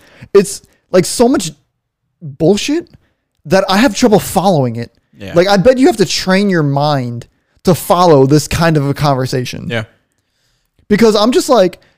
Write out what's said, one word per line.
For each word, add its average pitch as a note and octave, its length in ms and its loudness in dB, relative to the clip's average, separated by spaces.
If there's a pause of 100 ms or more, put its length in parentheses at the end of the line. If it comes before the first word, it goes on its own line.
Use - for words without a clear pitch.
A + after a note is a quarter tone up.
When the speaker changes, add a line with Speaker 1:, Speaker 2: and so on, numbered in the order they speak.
(340)
Speaker 1:
It's, - 280 0 (300)
like, F3+ 120 2
so - 240 0
much B3 240 -2 (720)
bullshit F#3+ 680 -2 (540)
that F#3+ 260 0
I F#3+ 100 0
have A#3+ 140 2
trouble G#3 260 2
following D3+ 580 -2
it. A#2+ 160 -12 (200)
Speaker 2:
Yeah. - 220 -18
Speaker 1:
Like, F3 120 2
I G3+ 100 2
bet B3 200 4
you C4+ 100 4
have F4 100 0
to F#3+ 80 2
train G3 440 -2
your E3+ 140 0
mind C#3 640 -4 (360)
to F3 120 2
follow D#3+ 500 4
this D3 220 0
kind E3 300 0
of C#3 100 -2
a C#3+ 60 -2
conversation. C3 760 -4
Speaker 2:
Yeah. A2+ 140 -6 (1040)
Speaker 1:
Because G#3 280 2
I'm G#3+ 160 0
just - 180 -2
like, G3 300 2 (180)